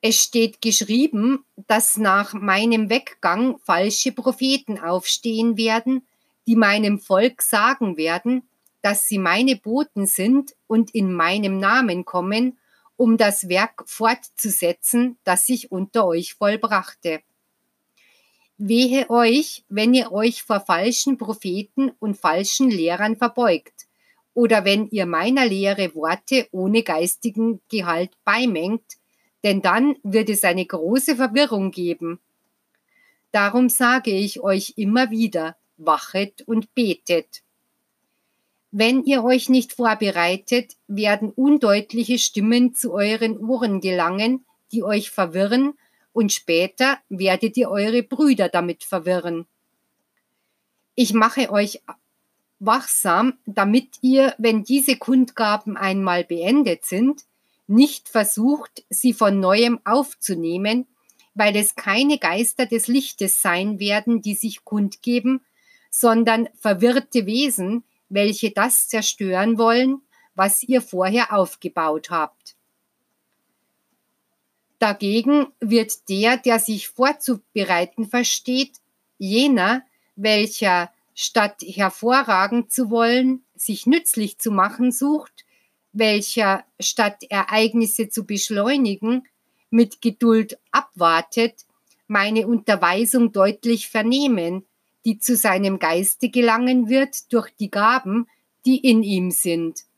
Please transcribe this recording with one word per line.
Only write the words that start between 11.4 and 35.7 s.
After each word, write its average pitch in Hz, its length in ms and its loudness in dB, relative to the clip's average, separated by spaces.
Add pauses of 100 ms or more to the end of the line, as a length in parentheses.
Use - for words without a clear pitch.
Namen 196 440 0
kommen, 214 540 -2 (400)
um 226 200 4
das 202 300 2
Werk 190 380 -2
fortzusetzen, 220 1400 -2
das 180 260 2
ich - 220 -4
unter 196 360 -2
euch 170 260 -2
vollbrachte. 202 880 -4 (1400)
Wehe 247 520 0
euch, 233 600 2
wenn 214 240 2
ihr 247 180 2
euch 220 320 -2
vor 208 180 -2
falschen 233 560 -2
Propheten 208 840 -6
und 208 160 -4
falschen 196 540 0
Lehrern 196 480 -2
verbeugt 233 680 -2 (460)
oder 220 320 2
wenn 208 240 2
ihr 190 180 -4
meiner 220 380 0
Lehre 196 480 -2
Worte 175 580 -2
ohne 196 320 0
geistigen 202 760 -2 (100)
Gehalt 180 420 -4 (120)
beimengt, 208 720 -2 (460)
denn 196 180 2
dann 233 420 2
wird 214 260 0
es 202 140 -2
eine 180 220 0
große 220 500 -2
Verwirrung 226 560 0
geben. 170 480 -6 (1120)
Darum 220 380 2
sage 254 420 0
ich 196 300 -4
euch 190 340 -2
immer 220 340 0
wieder, 208 460 -2 (220)